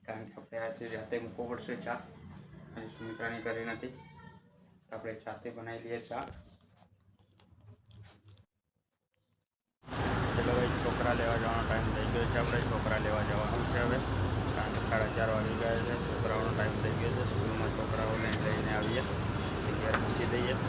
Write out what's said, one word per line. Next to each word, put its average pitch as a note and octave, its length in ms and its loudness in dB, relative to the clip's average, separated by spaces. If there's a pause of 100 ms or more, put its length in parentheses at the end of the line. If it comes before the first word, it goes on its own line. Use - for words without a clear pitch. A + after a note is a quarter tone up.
કારણ A2 240 -10
કે G2 80 -18
આપણે - 240 -12
આજે A2+ 300 -6
જાતે A2+ 320 -6
મૂકવો A#2 260 -8
પડશે A#2+ 300 -6
ચા, A#2+ 240 -4 (760)
અને A2 120 -10
સુમિત્રાને A2+ 540 -8
ઘરે A2+ 240 -4
નથી, A#2 280 -8 (880)
તો - 140 -18
આપણે A2 180 -8
જાતે A2 380 -10
બનાવી A2+ 320 -10
લઈએ A#2 180 -4
ચા. A#2+ 240 -6 (4000)
ચલો A#2+ 240 2
ભાઈ, B2 300 2
છોકરા B2 300 2
લેવા A#2 240 2
જવાનો A2+ 260 2
ટાઈમ A2+ 300 2
થઈ A2 180 0
ગયો A#2 140 2
છે, A2+ 140 2
આપણે A#2 300 2
છોકરા A2 300 2
લેવા G#2+ 240 2
જવાનું G#2 460 2
છે A#2+ 100 2
હવે, A#2+ 180 4 (540)
કારણ G#2+ 240 0
કે G#2 140 0
સાડા A2 260 2
ચાર A2+ 140 2
વાગી G#2+ 300 2
ગયા A2+ 280 2
છે, A#2+ 160 0
છોકરાઓનો A2 480 2
ટાઈમ G#2+ 300 2
થઈ G#2+ 180 2
ગયો G#2 160 2
છે, G2+ 100 2
સ્કૂલમાં A2 520 2
છોકરાઓને A2 520 2 (140)
લઈને G#2+ 300 2
આવીએ, A2 300 2 (800)
ઘેર G#2+ 160 2
મૂકી A2+ 340 2
દઈએ. B2 240 2 (140)